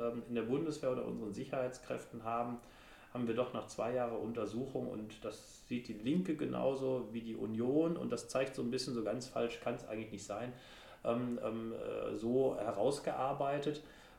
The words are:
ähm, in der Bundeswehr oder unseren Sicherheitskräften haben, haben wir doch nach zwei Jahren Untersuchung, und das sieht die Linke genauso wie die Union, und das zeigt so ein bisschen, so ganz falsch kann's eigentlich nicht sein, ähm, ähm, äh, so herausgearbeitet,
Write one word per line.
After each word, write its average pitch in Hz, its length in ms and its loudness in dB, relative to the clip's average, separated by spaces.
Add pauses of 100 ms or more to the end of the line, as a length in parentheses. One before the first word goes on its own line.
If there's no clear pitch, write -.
ähm, 117 280 0
in 120 60 0
der 113 80 4
Bundeswehr 143 500 2
oder 120 120 0
unseren 113 280 -2
Sicherheitskräften 127 920 -4
haben, 117 340 0 (560)
haben 123 140 0
wir 113 80 2
doch 123 180 2
nach 107 140 -4
zwei 117 260 -2
Jahren 120 240 2
Untersuchung, 113 720 -2
und 107 340 -8
das - 440 -10
sieht 120 220 -4
die 110 40 -4
Linke 151 420 2
genauso 131 760 2
wie 113 100 -4
die 113 140 -6
Union, 135 640 4
und 127 140 -2
das - 180 -4
zeigt 131 260 2
so 139 60 -2
ein 120 100 0
bisschen, 131 220 0
so 117 100 0
ganz 120 240 0
falsch 120 340 0
kann's 120 240 -2
eigentlich 110 280 -4
nicht 98 120 -8
sein, 117 280 -4 (500)
ähm, 120 400 2
ähm, 113 300 -2
äh, 110 420 -2
so 123 420 4
herausgearbeitet, 139 1300 2 (360)